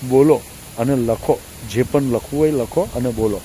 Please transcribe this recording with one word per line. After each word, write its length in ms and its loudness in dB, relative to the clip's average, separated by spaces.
બોલો 320 6
અને 180 0
લખો, 420 0
જે 120 0
પણ 200 0
લખવું 380 -2
હોય 100 4
લખો 460 -2
અને 120 -2
બોલો. 360 -2